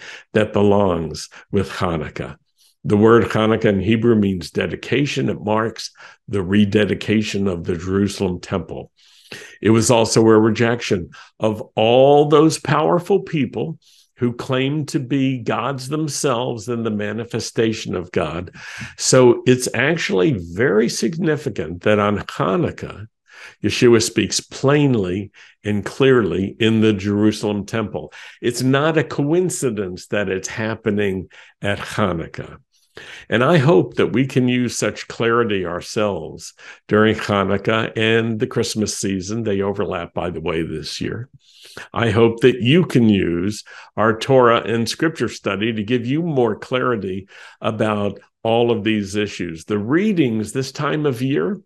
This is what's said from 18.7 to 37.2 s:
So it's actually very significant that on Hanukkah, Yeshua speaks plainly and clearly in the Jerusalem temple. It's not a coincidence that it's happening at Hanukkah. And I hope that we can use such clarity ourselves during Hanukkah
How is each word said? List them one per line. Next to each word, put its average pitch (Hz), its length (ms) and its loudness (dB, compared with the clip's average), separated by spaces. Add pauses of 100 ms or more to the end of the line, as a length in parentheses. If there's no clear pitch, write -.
So 123 480 6
it's 127 260 2
actually 165 600 0 (200)
very 180 380 2
significant 113 920 -4
that 107 140 4
on 104 200 2
Hanukkah, 120 880 -4 (580)
Yeshua 113 380 6
speaks - 360 -2
plainly 117 920 0 (340)
and 104 220 -2
clearly 101 760 2
in 110 220 4
the 110 100 6
Jerusalem 104 720 0
temple. 98 480 -6 (300)
It's 120 180 -2
not 139 380 2
a 143 60 2
coincidence 139 1040 -2
that 104 200 -2
it's 95 200 -4
happening 104 840 -4 (320)
at 101 160 -2
Hanukkah. - 800 -4 (720)
And 113 120 2
I 156 140 4
hope 156 380 4
that 98 140 2
we 131 180 0
can 131 220 0
use 123 280 -2
such - 320 -6
clarity 117 560 0
ourselves 87 880 -6 (360)
during 107 260 6
Hanukkah 107 840 0